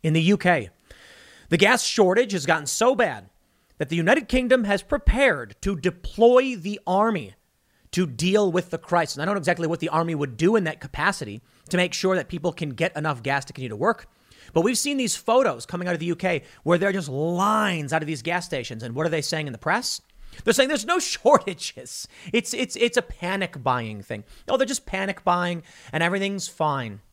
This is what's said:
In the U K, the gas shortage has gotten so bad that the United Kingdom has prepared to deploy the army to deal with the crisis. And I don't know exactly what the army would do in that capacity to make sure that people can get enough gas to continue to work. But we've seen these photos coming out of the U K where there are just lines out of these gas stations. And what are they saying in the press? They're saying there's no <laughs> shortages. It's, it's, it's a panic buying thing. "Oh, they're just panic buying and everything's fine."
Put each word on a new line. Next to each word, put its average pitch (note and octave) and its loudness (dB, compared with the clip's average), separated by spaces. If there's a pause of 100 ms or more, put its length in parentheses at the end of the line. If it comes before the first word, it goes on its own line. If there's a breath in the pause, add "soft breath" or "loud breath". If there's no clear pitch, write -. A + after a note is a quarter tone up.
In D#3+ 0
the E3 4
U G3 4
K, D#3 0 (800 loud breath)
the E3+ 2
gas A3 4
shortage G3+ 2
has F3 -4
gotten D#3+ 0
so B3 2
bad B2 -2 (500)
that C3+ -4
the E3 -2
United G3+ 2
Kingdom B3 2
has G3+ 0
prepared G#3 2
to G3 -2
deploy A#3 4
the G3 -8
army F#3 0 (580)
to F3+ 0
deal F3+ 2
with E3+ -2
the D#3+ -6
crisis. E3+ -2
And C#3+ -6
I - -4
don't G3 -2
know G3 -2
exactly E3+ 0
what E3 -4
the D#3+ -4
army E3 0
would C#3 -4
do F#3+ 4
in F#3+ 2
that D#3 -8
capacity C3+ -4 (280 soft breath)
to F3+ 0
make F3+ 0
sure F#3 2
that E3 -2
people E3+ -4
can D#3 -6
get D3+ -2
enough D3 -4
gas C3+ -2
to - -18
continue B2+ -10
to A2 -8
work. F#3 -2 (460 soft breath)
But E3 4
we've A3+ 2
seen C#4+ -2
these A#3+ 0
photos A3+ 2
coming F3+ -6
out F3+ 0
of D#3+ -4
the E3+ -6
U E3+ -2
K F3 -2 (200 loud breath)
where E3+ 4
there G3 2
are F#3+ 0
just E3 -4
lines F3 0
out D#3+ 2
of D3 -6
these D3 -6
gas F3 -4
stations. A#2+ -8
And A#2 -8
what D#3 -2
are E3 0
they D#3 -2
saying D#3 -4
in B2+ -8
the A2 -14
press? G3+ -2 (420 loud breath)
They're A3 4
saying C4+ 4
there's A3+ -2
no F4 2
<laughs> - -
shortages. - 0 (240 loud breath)
It's, A#3 0
it's, G3+ -4
it's A#3 0
a A#3+ 2
panic F3+ -6
buying A2+ -2
thing. G#2 -10 (240 soft breath)
"Oh, F3 0
they're C4 2
just B3 -6
panic F#3+ -6
buying F3 0 (280 loud breath)
and D#3 -2
everything's G3 -2
fine." B2+ -4 (100)